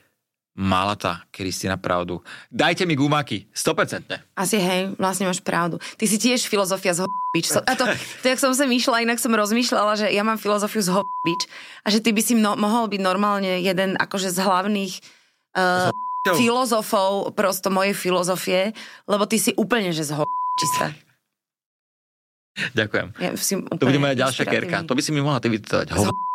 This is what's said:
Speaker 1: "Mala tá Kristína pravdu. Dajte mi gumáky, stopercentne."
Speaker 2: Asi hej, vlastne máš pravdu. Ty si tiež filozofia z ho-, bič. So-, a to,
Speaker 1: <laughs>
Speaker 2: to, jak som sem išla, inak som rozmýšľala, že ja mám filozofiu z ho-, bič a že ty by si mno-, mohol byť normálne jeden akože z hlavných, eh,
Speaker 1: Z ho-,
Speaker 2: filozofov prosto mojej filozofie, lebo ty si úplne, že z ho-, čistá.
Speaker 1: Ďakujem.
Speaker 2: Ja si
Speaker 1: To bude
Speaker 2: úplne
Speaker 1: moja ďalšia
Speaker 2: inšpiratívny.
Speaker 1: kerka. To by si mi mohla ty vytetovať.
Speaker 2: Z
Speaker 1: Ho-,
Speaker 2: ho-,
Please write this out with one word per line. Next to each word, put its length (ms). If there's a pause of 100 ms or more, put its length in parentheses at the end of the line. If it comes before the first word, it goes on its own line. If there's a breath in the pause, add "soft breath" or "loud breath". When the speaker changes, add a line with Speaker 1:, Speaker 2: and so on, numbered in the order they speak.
(540 soft breath)
Speaker 1:
"Mala 420
tá 340
Kristína 460
pravdu. 480 (240 loud breath)
Dajte 360
mi 100
gumáky, 580
stopercentne." 720 (100)
Speaker 2:
Asi 240
hej, 380
vlastne 300
máš 160
pravdu. 340 (180 loud breath)
Ty 120
si 120
tiež 280
filozofia 480
z 100
ho-, 80 (180)
bič. 220
So-, 100
a 120
to, 100 (200)
Speaker 1:
<laughs> 180
Speaker 2:
to, 40
jak 140
som 120
sem 180
išla, 340
inak 140
som 120
rozmýšľala, 680
že 100
ja 160
mám 140
filozofiu 420
z 100
ho-, 140 (180)
bič 220 (380 loud breath)
a 80
že 100
ty 100
by 120
si 120
mno-, 220
mohol 320
byť 140
normálne 580
jeden 380
akože 320
z 100
hlavných, 540 (600 soft breath)
eh, 380 (300)
Speaker 1:
Z 80
ho-, 80
Speaker 2:
filozofov 720 (240)
prosto 340
mojej 240
filozofie, 800 (320 loud breath)
lebo 220
ty 100
si 180
úplne, 360
že 160
z 80
ho-, 100 (320)
čistá. 400 (1600)
Speaker 1:
Ďakujem. 640
Speaker 2:
Ja 180
si 220
Speaker 1:
To 80 (160)
bude 0 (100)
Speaker 2:
úplne 140
Speaker 1:
moja 140
ďalšia 260
Speaker 2:
inšpiratívny. 260
Speaker 1:
kerka. 160
To 80
by 80
si 100
mi 120
mohla 160
ty 80
vytetovať. 400
Speaker 2:
Z 80
Speaker 1:
Ho-, 100
Speaker 2:
ho-, 100 (200)